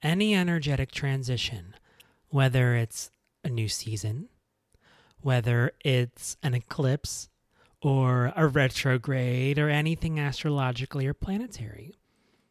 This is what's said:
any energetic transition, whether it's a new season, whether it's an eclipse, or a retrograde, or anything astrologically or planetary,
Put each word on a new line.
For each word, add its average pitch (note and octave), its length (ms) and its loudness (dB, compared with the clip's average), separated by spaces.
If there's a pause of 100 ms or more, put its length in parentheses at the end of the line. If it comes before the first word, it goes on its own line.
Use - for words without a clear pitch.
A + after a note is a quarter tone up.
any G3 320 2
energetic D3+ 580 0
transition, B2 840 -4 (540)
whether B2+ 460 4
it's - 360 -2 (320)
a E3 60 -4
new A2+ 200 -2
season, A2 600 -6 (920)
whether A#2+ 600 2
it's B2 600 -2
an C3 120 0
eclipse, - 760 -4 (500)
or B2+ 540 2
a D#3+ 120 4
retrograde, C3 1120 0
or D3+ 100 2
anything D#3 500 0
astrologically C3+ 880 -2
or C#3+ 80 -2
planetary, E3+ 800 -8 (560)